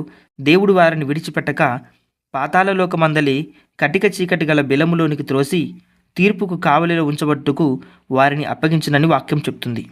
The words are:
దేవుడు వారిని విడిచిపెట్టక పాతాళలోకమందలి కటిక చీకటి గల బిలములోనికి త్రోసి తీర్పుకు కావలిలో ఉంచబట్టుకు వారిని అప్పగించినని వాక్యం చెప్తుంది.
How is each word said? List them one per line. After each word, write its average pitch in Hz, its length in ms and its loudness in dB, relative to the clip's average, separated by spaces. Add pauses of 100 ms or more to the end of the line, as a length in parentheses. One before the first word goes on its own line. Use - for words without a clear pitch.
(380)
దేవుడు 180 340 4
వారిని 165 320 2
విడిచిపెట్టక 151 580 -4 (720)
పాతాళలోకమందలి 160 1000 0 (420)
కటిక 175 280 0
చీకటి 180 380 -2
గల 151 180 2
బిలములోనికి 151 600 0
త్రోసి 143 380 0 (540)
తీర్పుకు 190 420 0
కావలిలో 165 460 2
ఉంచబట్టుకు 147 640 -2 (440)
వారిని 139 340 2
అప్పగించినని 151 640 0
వాక్యం 151 320 0
చెప్తుంది. - 520 -6